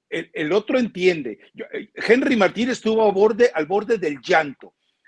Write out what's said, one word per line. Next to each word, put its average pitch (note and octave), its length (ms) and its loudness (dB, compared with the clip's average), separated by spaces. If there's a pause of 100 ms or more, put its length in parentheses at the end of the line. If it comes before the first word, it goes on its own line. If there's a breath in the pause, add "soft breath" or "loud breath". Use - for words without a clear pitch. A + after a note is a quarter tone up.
el, E3 240 -8
el D#3 180 -4
otro G#3+ 280 0
entiende. F3 600 -2 (140 soft breath)
Yo, - 200 -14
eh, - 220 -12
Henry C4+ 400 2
Martín G#3 340 2
estuvo A3 380 0
a G3+ 40 2
borde, A3 420 2
al D#3 140 -2
borde G#3 320 -2
del D3+ 220 -6
llanto. D3+ 520 -2 (340)